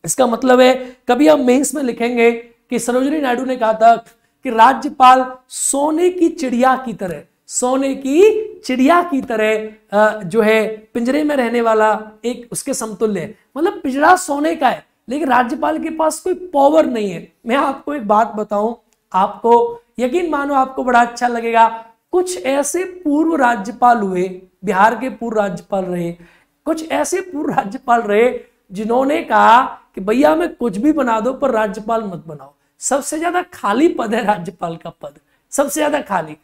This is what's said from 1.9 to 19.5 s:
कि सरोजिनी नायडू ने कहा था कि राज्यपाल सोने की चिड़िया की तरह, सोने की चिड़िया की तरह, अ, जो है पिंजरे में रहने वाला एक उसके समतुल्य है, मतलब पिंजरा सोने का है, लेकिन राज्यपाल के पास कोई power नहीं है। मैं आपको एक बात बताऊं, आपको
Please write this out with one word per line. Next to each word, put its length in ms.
कि 460
सरोजिनी 420
नायडू 240
ने 120
कहा 160
था 240
कि 60
राज्यपाल 720
सोने 640
की 180
चिड़िया 480
की 160
तरह, 300
सोने 480
की 500
चिड़िया 380
की 200
तरह, 460
अ, 300
जो 200
है 260
पिंजरे 300
में 120
रहने 240
वाला 400
एक 280
उसके 220
समतुल्य 460
है, 140
मतलब 260
पिंजरा 340
सोने 400
का 120
है, 160
लेकिन 200
राज्यपाल 500
के 120
पास 300
कोई 140
power 520
नहीं 240
है। 220
मैं 100
आपको 380
एक 140
बात 280
बताऊं, 380
आपको 720